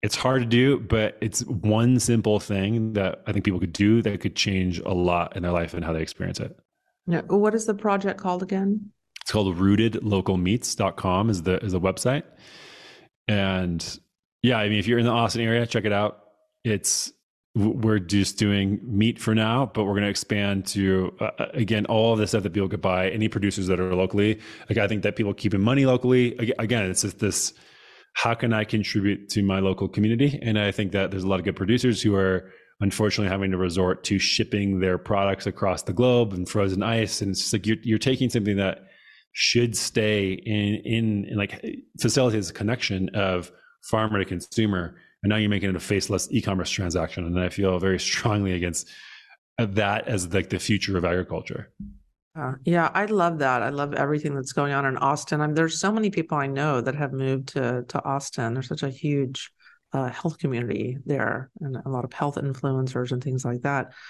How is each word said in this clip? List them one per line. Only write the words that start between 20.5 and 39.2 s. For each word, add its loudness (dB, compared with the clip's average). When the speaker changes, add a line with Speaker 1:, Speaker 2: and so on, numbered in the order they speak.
Speaker 1:
to, 2
uh, -2
uh, -2
again, 0
all 4
of 2
the 2
stuff 0
that -4
people 0
could -6
buy, 2
any 0
producers -2
that 2
are 0
locally. 2
Like, -2
I 4
think -2
that 0
people 0
keeping 0
money 4
locally, 4
ag-, -2
again, 0
it's -2
just -6
this, -2
how 0
can 0
I 0
contribute -2
to 0
my 2
local 0
community? 2
And 0
I 2
think -4
that 0
there's -4
a 0
lot 2
of -6
good -2
producers 2
who 2
are 0
unfortunately 0
having -2
to 0
resort 0
to 0
shipping 0
their 2
products -2
across -2
the -6
globe 4
and -6
frozen 0
ice. -2
And -2
it's -4
just -4
like, -2
you're, 2
you're 2
taking 0
something 0
that -2